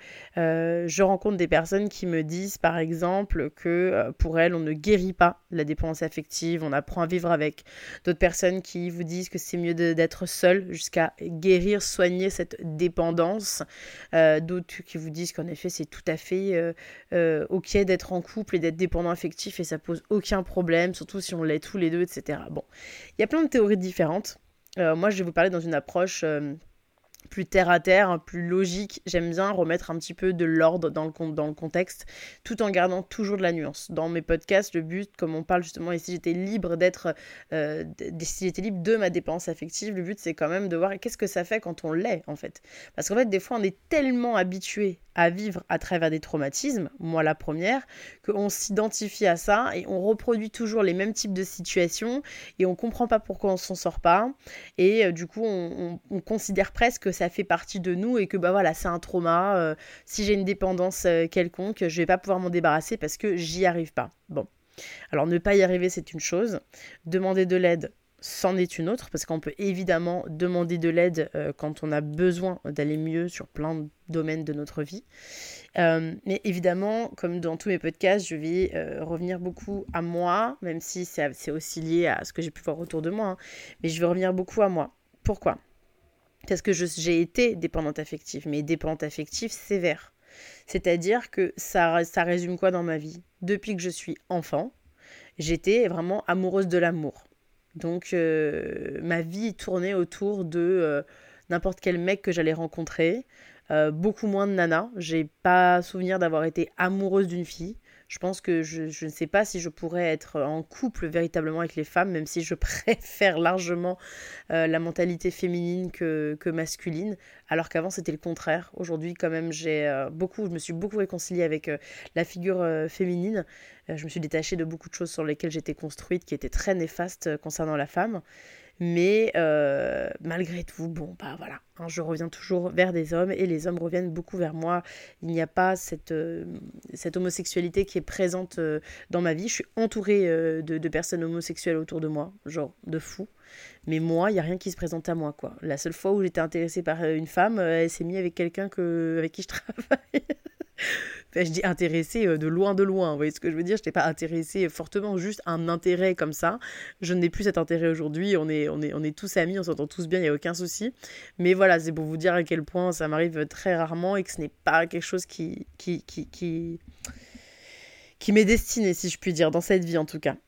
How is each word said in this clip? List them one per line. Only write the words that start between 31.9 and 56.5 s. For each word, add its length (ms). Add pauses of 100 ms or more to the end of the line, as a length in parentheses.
tout 180
en 80
gardant 340
toujours 320
de 60
la 100
nuance. 400
Dans 180
mes 120
podcasts, 540
le 60
but, 360
comme 180
on 80
parle 200
justement, 280
et 60
si 160
j'étais 200
libre 440
d'être, 360 (380)
euh, 320
d-, 280
d-, 140
si 200
j'étais 160
libre 200
de 140
ma 140
dépendance 400
affective, 460
le 80
but, 160
c'est 160
quand 140
même 200
de 80
voir 220
qu'est-ce 180
que 100
ça 160
fait 160
quand 240
on 80
l'est, 360
en 80
fait. 260 (340)
Parce 140
qu'en 60
fait, 140
des 100
fois, 200
on 40
est 140 (120)
tellement 460
habitué 640 (160)
à 140
vivre 380
à 120
travers 300
des 120
traumatismes, 680 (100)
moi 240
la 120
première, 500 (400)
qu'on 220
s'identifie 800
à 100
ça 400
et 120
on 140
reproduit 480
toujours 320
les 120
mêmes 180
types 220
de 100
situations 800 (360)
et 80
on 100
comprend 300
pas 140
pourquoi 320
on 60
s'en 180
sort 240
pas. 320 (460)
Et, 280
euh, 60
du 160
coup, 160
on, 560 (100)
on, 60
on 60
considère 500